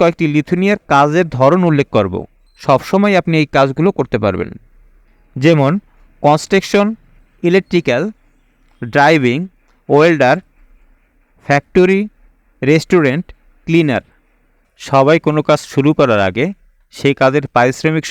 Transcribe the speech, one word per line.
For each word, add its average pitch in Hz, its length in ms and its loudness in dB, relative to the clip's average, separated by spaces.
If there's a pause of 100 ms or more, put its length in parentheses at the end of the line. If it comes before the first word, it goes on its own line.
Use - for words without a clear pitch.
কয়েকটি 170 240 0 (100)
লিথুনিয়ার 180 440 -2 (140)
কাজের 147 340 2 (120)
ধরন 147 220 2 (100)
উল্লেখ 139 260 -2
করব। 98 180 -2 (460)
সবসময় 196 600 0
আপনি 165 220 -2
এই 143 140 -4
কাজগুলো 139 420 0
করতে 127 260 -4
পারবেন, 90 260 -4 (880)
যেমন 143 360 2 (500)
কনস্ট্রাকশন, 190 640 0 (560)
ইলেকট্রিক্যাল, 170 600 0 (800)
ড্রাইভিং, 139 560 2 (500)
ওয়েল্ডার, 147 480 2 (1080)
ফ্যাক্টরি, 185 540 2 (640)
রেস্টুরেন্ট, 151 640 0 (400)
ক্লিনার। 156 380 0 (760)
সবাই 139 360 2 (100)
কোনো 151 220 -2
কাজ 151 120 2 (120)
শুরু 139 260 0
করার 120 300 2
আগে 113 180 -4 (480)
সেই 139 260 -2
কাজের 135 240 0 (100)
পারিশ্রমিক 139 560 -2